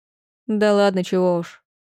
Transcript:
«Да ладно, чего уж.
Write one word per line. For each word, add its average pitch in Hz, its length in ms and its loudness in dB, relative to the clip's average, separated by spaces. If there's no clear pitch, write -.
«Да 208 280 2
ладно, 202 300 0
чего 185 340 0
уж. - 260 -12